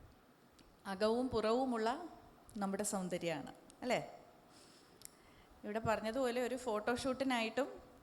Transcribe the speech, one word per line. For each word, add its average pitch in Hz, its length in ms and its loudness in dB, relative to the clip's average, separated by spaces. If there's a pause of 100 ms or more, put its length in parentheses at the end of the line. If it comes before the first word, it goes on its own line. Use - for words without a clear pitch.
(840)
അകവും 220 440 2
പുറവുമുള്ള 240 800 2 (480)
നമ്മുടെ 196 260 0
സൗന്ദര്യമാണ്, 175 680 -2 (280)
അല്ലേ? 214 380 0 (1400)
ഇവിടെ 208 160 -4
പറഞ്ഞതുപോലെ 233 600 0
ഒരു 247 140 0
ഫോട്ടോഷൂട്ടിനായിട്ടും 247 1300 0 (220)